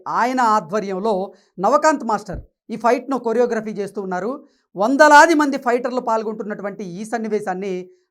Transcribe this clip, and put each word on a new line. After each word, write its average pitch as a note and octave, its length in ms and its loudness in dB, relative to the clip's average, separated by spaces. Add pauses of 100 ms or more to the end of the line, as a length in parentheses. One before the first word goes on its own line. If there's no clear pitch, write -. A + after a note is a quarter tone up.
ఆయన A#3 320 0
ఆధ్వర్యంలో G3+ 920 -2 (280)
నవకాంత్ D4 440 2
మాస్టర్ G3+ 360 -6 (300)
ఈ A3 60 -8
ఫైట్ను B3+ 420 0
కొరియోగ్రఫీ A3+ 520 -2
చేస్తూ G3 320 -8
ఉన్నారు. F#3+ 440 -6 (300)
వందలాది D4 580 8
మంది C#4+ 220 0
ఫైటర్లు B3+ 440 -2
పాల్గొంటున్నటువంటి G#3+ 840 -6
ఈ F#3 200 -10
సన్నివేశాన్ని G3+ 840 -6 (220)